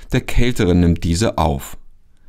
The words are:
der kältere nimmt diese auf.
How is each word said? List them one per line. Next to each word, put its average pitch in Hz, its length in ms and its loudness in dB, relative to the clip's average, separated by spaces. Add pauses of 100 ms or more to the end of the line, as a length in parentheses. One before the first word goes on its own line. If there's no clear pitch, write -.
(120)
der 127 80 0
kältere 120 540 2
nimmt 85 300 2
diese 85 340 -2
auf. 78 380 -4 (520)